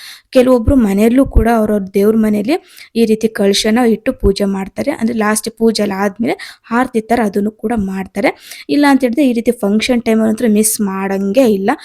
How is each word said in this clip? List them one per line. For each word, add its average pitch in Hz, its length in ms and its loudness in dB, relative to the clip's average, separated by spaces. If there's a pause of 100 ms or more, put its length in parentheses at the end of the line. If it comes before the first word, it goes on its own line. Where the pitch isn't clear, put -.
(300)
ಕೆಲವೊಬ್ರು 254 460 2
ಮನೆಯಲ್ಲೂ 233 500 2
ಕೂಡ 220 300 2
ಅವ್ರವ್ರ 214 260 0 (120)
ದೇವ್ರ 208 220 2
ಮನೆಯಲ್ಲಿ 214 360 0 (440)
ಈ 226 80 4
ರೀತಿ 220 240 0
ಕಳಶನ 214 500 0 (100)
ಇಟ್ಟು 220 240 -2
ಪೂಜೆ 202 320 0
ಮಾಡ್ತಾರೆ. 196 460 -6
ಅಂದ್ರೆ 233 280 -4
ಲಾಸ್ಟ್ 214 400 -2
ಪೂಜೆ 220 240 0
ಎಲ್ಲ 202 140 -2
ಆದ್ಮೇಲೆ 220 720 -6
ಆರತಿ 240 300 -2
ತರ 226 240 -2
ಅದನ್ನು 202 260 -2
ಕೂಡ 220 260 -8
ಮಾಡ್ತಾರೆ. 196 920 -6
ಇಲ್ಲ 285 200 2
ಅಂತ 269 120 4
ಹೇಳಿದ್ರೆ 262 280 0
ಈ 247 40 2
ರೀತಿ 233 180 0
ಫಂಕ್ಷನ್ 220 520 0
ಟೈಮಲ್ಲಿ 220 260 0
ಅಂತೂ 220 200 0
ಮಿಸ್ 214 320 2
ಮಾಡಂಗೆ 196 720 0
ಇಲ್ಲ. 196 180 0 (140)